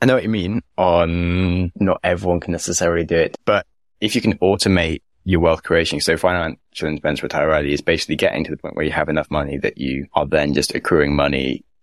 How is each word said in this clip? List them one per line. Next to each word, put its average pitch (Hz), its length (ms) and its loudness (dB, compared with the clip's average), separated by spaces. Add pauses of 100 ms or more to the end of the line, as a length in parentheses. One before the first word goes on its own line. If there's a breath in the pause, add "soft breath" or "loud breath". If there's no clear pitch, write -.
I 127 40 2
know 127 100 6
what 113 80 0
you 101 60 -2
mean 104 320 -2 (160)
on 87 1000 2
not 92 240 2
everyone 90 360 0
can 90 120 -6
necessarily 85 540 -2
do 85 120 -2
it, 80 280 0
but 101 220 2 (320)
if 107 160 -2
you 123 60 2
can - 180 0
automate 92 640 2 (240)
your 90 160 2
wealth 82 220 2
creation, 82 360 0
so 82 180 0
financial 85 720 -4
independence, 76 340 -4
retire - 280 -2
early 73 240 0
is 73 80 -2
basically 80 340 -2
getting 85 300 0
to - 60 -16
the 76 60 -8
point - 180 -12
where 76 100 -4
you 76 60 -2
have 78 180 -2
enough 76 200 -2
money 71 280 -4
that - 200 -4
you 67 360 -6
are 73 120 0
then 73 280 0
just 71 200 -2
accruing 71 420 0
money 69 480 0 (200)